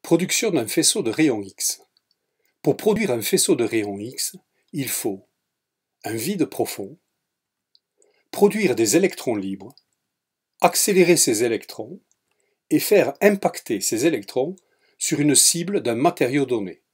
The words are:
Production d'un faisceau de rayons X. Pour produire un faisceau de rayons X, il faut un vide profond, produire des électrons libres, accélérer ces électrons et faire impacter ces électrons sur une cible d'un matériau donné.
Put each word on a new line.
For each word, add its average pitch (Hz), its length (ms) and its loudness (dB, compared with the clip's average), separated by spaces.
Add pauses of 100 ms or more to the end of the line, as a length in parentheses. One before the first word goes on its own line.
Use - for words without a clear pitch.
Production 185 460 0
d'un 123 160 0
faisceau 170 340 0
de 117 80 -2
rayons 117 320 0
X. - 400 -8 (800)
Pour 196 160 0
produire 214 320 0
un 117 140 -2
faisceau 180 320 2
de 127 80 0
rayons 104 340 -2
X, 117 380 -8 (360)
il 139 160 -6
faut - 380 -6 (800)
un 107 100 -6
vide 151 320 -2
profond, - 540 -8 (1300)
produire 202 460 2
des 113 200 2
électrons 175 400 0
libres, 98 380 -8 (880)
accélérer 185 560 4
ces 113 260 2
électrons 117 580 -6 (680)
et 151 80 2
faire 147 420 4
impacter 196 600 0
ces 160 240 -2
électrons 160 500 -2 (440)
sur - 200 -2
une 147 140 4
cible 170 480 2
d'un 117 140 0
matériau 135 500 0
donné. 104 380 -6 (100)